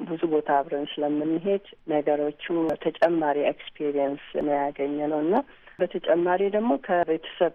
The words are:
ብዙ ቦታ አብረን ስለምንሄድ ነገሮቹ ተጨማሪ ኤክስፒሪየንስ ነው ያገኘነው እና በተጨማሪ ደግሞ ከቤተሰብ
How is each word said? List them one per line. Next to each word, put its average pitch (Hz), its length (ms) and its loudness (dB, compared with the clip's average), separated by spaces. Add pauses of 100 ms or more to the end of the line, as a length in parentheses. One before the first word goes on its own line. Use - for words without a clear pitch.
ብዙ 165 220 -4
ቦታ 156 260 0
አብረን 143 360 0
ስለምንሄድ 160 800 -2 (220)
ነገሮቹ 147 560 0 (360)
ተጨማሪ 160 640 2
ኤክስፒሪየንስ 143 800 -2 (120)
ነው 147 180 0
ያገኘነው 147 680 -2
እና 160 140 2 (420)
በተጨማሪ 180 640 2 (100)
ደግሞ 214 300 2
ከቤተሰብ 170 720 0